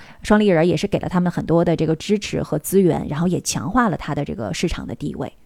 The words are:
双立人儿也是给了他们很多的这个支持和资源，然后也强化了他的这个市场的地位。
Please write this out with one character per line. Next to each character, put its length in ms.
双 180
立 80
人 120
儿 60
也 100
是 100
给 140
了 80
他 120
们 120
很 140
多 180
的 120
这 120
个 80
支 240
持 240
和 160
资 220
源， 280
然 100
后 80
也 140
强 300
化 180
了 60
他 180
的 120
这 100
个 180
市 140
场 180
的 80
地 220
位。 160